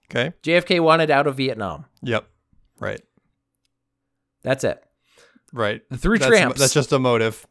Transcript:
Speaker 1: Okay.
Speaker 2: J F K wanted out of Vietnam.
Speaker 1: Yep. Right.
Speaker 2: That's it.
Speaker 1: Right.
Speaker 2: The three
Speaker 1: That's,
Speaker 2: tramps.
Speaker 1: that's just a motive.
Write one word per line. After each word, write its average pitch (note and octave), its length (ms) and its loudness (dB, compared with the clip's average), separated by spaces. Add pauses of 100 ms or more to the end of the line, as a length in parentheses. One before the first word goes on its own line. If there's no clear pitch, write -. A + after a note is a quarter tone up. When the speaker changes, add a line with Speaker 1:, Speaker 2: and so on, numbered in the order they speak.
(100)
Speaker 1:
Okay. C3 320 -4
Speaker 2:
J D#3+ 120 -2
F F3 120 2
K F3+ 120 0
wanted D#3+ 320 4
out C#3+ 160 2
of C#3 100 -4
Vietnam. A#2 500 -6 (160)
Speaker 1:
Yep. A#2 240 -4 (520)
Right. G2+ 220 -10 (1400)
Speaker 2:
That's C3 200 -4
it. A#2+ 200 -4 (720)
Speaker 1:
Right. A2+ 380 -4
Speaker 2:
The C3 80 -10
three G#3 200 2
Speaker 1:
That's, C3+ 120 2
Speaker 2:
tramps. F3+ 300 4
Speaker 1:
that's C3 140 2
just C#3+ 180 0
a C#3+ 60 2
motive. A#2 520 0